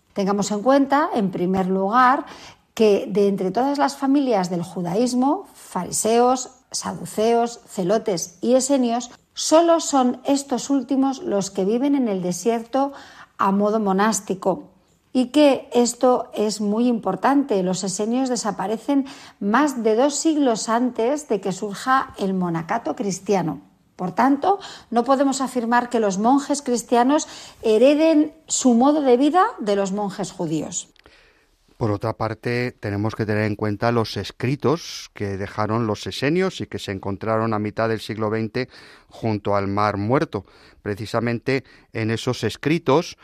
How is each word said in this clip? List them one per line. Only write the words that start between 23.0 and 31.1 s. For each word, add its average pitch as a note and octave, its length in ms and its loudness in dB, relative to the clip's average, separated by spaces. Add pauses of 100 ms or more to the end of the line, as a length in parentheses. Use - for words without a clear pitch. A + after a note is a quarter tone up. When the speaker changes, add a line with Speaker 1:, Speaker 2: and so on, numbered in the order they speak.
Speaker 1:
Por F3+ 200 -6
tanto, C#4+ 420 2 (320)
no A#3 140 2
podemos C4+ 380 2
afirmar A#3+ 500 0
que A#3 80 2
los G3+ 180 0
monjes C#4 460 2
cristianos B3 640 2 (340)
hereden D4 720 4 (140)
su - 260 2
modo C#4+ 300 4
de B3 120 6
vida D4+ 280 4 (160)
de G3+ 160 0
los G3 160 -2
monjes G3+ 400 -6
judíos. - 580 -6 (880)